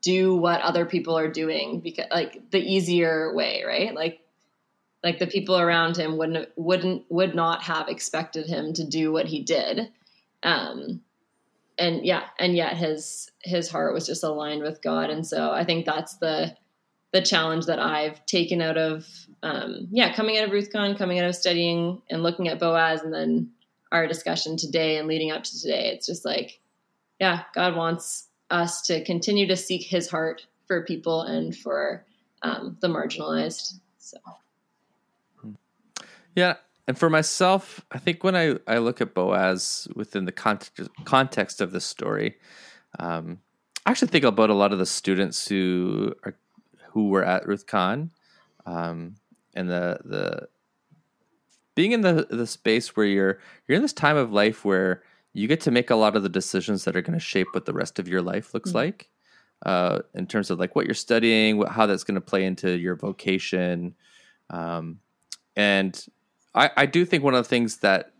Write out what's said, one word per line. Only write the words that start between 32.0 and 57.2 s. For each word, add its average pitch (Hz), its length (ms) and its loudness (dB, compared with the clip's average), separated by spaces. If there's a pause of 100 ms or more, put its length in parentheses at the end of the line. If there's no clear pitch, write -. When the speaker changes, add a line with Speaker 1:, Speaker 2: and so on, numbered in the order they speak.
Speaker 1:
um, - 380 -6
the 180 80 0
marginalized. 156 880 -4 (200)
So. - 200 -20 (2250)
Speaker 2:
Yeah. 180 200 4 (300)
And - 120 -2
for 165 100 4
myself, 185 840 2
I - 80 -8
think 170 240 -2
when 185 140 4
I, 156 200 2 (100)
I 113 120 2
look 113 220 0
at 120 140 -2
Boaz 92 800 0
within 101 320 -4
the 92 60 -6
context, - 580 -4 (140)
context 131 560 2
of 95 120 -2
this 104 140 -6
story, - 500 -4 (600)
um, 85 400 -6 (480)
I - 40 4
actually 262 180 2
think 143 160 4
about 110 260 6
a 104 40 6
lot 101 180 6
of 98 60 0
the 92 80 2
students - 600 0
who 95 680 0 (100)
are, 98 120 -10 (540)
who 107 180 2
were 95 160 4
at 92 200 0
RuthCon, 101 680 -2 (560)
um, 85 500 -6 (380)
and 90 160 -4
the, 87 340 -2
the 50 440 -6 (1300)
being 196 180 4
in 233 100 2
the, 170 280 4
the 117 160 -2
space - 480 0
where 107 120 4
you're, 98 320 2 (280)
you're 143 100 4
in 220 60 4
this 294 100 0
time 151 240 4
of 120 160 2
life 107 320 2
where 95 380 2 (300)
you 104 160 -2
get 160 140 2
to 135 100 2
make 120 180 2
a 120 60 6
lot 107 180 6
of 107 80 4
the 98 60 0
decisions 92 560 -2
that 92 100 -2
are 90 80 0
gonna - 160 -2
shape 95 340 0